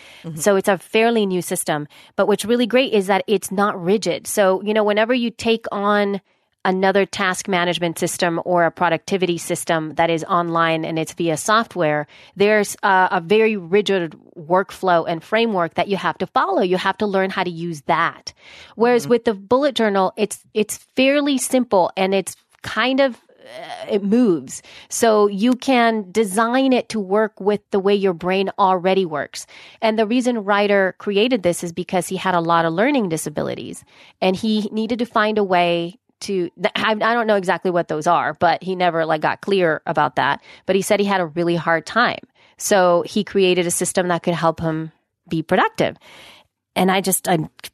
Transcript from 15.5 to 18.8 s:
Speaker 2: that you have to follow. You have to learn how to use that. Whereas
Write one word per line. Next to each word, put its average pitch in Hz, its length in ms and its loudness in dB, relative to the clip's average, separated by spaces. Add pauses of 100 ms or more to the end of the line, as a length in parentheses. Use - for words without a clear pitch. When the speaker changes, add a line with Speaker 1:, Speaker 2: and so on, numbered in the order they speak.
Speaker 2:
that 170 140 -2
you 196 80 -2
have 165 220 -4
to 185 80 -4
follow. 339 340 0
You 185 160 2
have 190 220 -2
to 214 80 -2
learn 190 240 0
how 190 140 -4
to 185 40 -4
use 165 340 -8
that. 160 520 -2 (400)
Whereas 233 300 2